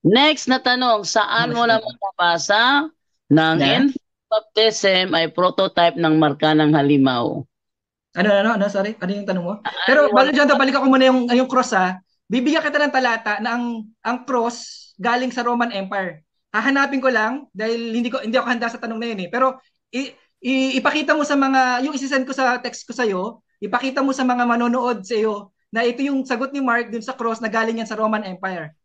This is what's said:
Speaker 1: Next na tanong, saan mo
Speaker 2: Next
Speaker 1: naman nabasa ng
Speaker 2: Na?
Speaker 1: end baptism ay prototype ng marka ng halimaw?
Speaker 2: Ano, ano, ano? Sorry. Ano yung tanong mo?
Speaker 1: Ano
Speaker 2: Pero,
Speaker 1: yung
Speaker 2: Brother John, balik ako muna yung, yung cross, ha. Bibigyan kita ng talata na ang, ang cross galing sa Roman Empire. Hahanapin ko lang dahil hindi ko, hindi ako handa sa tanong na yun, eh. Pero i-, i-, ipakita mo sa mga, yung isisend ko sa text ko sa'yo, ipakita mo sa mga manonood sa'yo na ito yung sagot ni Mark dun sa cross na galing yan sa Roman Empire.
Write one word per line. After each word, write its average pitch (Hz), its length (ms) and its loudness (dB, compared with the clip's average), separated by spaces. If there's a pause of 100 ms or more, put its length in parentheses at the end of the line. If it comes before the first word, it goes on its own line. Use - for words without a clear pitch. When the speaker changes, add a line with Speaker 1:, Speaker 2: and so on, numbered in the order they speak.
Speaker 1:
Next 269 460 4
na 254 120 2
tanong, 247 440 0
saan 226 480 0
mo 233 160 0
Speaker 2:
Next 226 160 2
Speaker 1:
naman - 160 -12
nabasa 180 640 0 (640)
ng 160 320 4
Speaker 2:
Na? 139 80 2
Speaker 1:
end 254 240 2 (360)
baptism 208 840 2
ay 165 180 0
prototype 180 640 2
ng 160 220 2
marka 156 360 2
ng 151 200 4
halimaw? 139 680 2 (720)
Speaker 2:
Ano, 185 160 0
ano, 202 260 4
ano? 202 120 0
Sorry. 202 300 -4
Ano 185 160 -6
yung 202 160 -8
tanong 180 160 -4
mo? 190 160 -6
Speaker 1:
Ano - 240 -10
Speaker 2:
Pero, 294 180 4
Speaker 1:
yung 285 100 4
Speaker 2:
Brother 269 220 4
John, 294 180 4
balik 262 220 2
ako 269 140 2
muna 262 160 6
yung, 262 240 4
yung 247 180 2
cross, 254 260 0
ha. 185 260 0 (280)
Bibigyan 262 340 0
kita 294 200 -2
ng 285 120 2
talata 226 460 -2
na 233 160 -4
ang, 240 120 -4 (340)
ang 247 220 -4
cross 240 360 -4 (380)
galing 240 340 -2
sa 247 120 -6
Roman 240 280 -2
Empire. 190 520 -6 (260)
Hahanapin 269 500 0
ko 254 80 -2
lang 247 440 0
dahil 226 420 -6
hindi 240 160 -2
ko, 220 100 -6
hindi 220 160 -6
ako 240 140 0
handa 233 180 -2
sa 233 120 -8
tanong 226 200 -8
na 233 80 -6
yun, 220 140 -8
eh. 175 80 -8
Pero 262 300 -2 (320)
i-, 262 200 -6 (300)
i-, 262 340 0
ipakita 294 380 0
mo 311 100 0
sa 294 120 -2
mga, 262 480 2
yung 302 100 -4
isisend 269 320 -4
ko 269 80 -10
sa 254 260 0
text 247 240 -12
ko - 100 -16
sa'yo, 214 300 -2 (360)
ipakita 254 420 -4
mo 269 100 2
sa 262 120 -4
mga 247 220 0
manonood 240 580 0
sa'yo 208 480 -4 (180)
na 226 140 -4
ito 247 180 -2
yung 269 220 -2
sagot 262 280 -4
ni 277 80 -8
Mark 240 300 0
dun 220 140 -8
sa 262 100 -10
cross 226 260 -4
na 226 80 -8
galing 226 320 -2
yan 226 80 -6
sa - 80 -8
Roman 214 300 -2
Empire. 180 500 -10 (100)